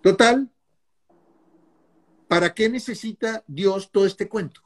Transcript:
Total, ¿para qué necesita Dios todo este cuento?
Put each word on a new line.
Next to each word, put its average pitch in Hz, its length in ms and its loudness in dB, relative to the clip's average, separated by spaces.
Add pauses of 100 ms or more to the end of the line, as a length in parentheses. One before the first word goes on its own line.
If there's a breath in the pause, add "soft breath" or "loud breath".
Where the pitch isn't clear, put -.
Total, 240 460 4 (1800)
¿para 170 260 0
qué 220 160 0
necesita 226 800 -8
Dios 190 440 -4
todo 196 140 2
este 196 240 -4
cuento? 190 360 -8